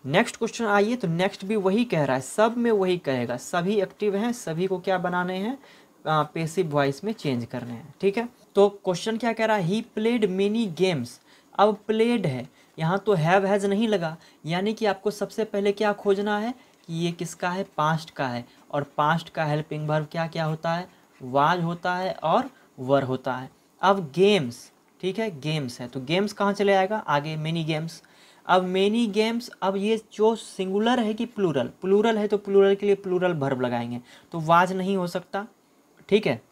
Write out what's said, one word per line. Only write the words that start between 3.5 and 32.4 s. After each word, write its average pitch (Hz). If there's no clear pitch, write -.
एक्टिव 190
हैं, 233
सभी 175
को 190
क्या 185
बनाने 180
हैं, 226
आ, 156
पैसिव 165
वॉइस 139
में 220
चेंज 127
करने 120
हैं, -
ठीक 196
है। 240
तो 202
क्वेश्चन 196
क्या 226
कह 226
रहा 220
है, 170
he 220
played 220
many 202
games। 156
अब 208
प्लेड 220
है, 127
यहाँ 165
तो 196
have 175
has 202
नहीं 202
लगा, 170
यानी 190
कि 220
आपको 196
सबसे 208
पहले 202
क्या 208
खोजना 202
है 233
कि 165
ये 170
किसका 175
है, 190
पास्ट 156
का 135
है, 120
और 143
पास्ट 151
का 160
हेल्पिंग 151
वर्ब 151
क्या 165
क्या 160
होता 160
है, 175
was 151
होता 175
है 185
और 214
were 135
होता 127
है। 131
अब 185
गेम्स, 180
ठीक 185
है, 196
गेम्स 147
है, 123
तो 135
गेम्स 185
कहाँ 202
चले 202
आएगा, 190
आगे 151
many 160
games। 160
अब 185
many 208
games, 226
अब 196
ये 214
जो 214
सिंगुलर 214
है 214
कि 233
प्लूरल, 151
प्लूरल 208
है 208
तो 208
प्लूरल 196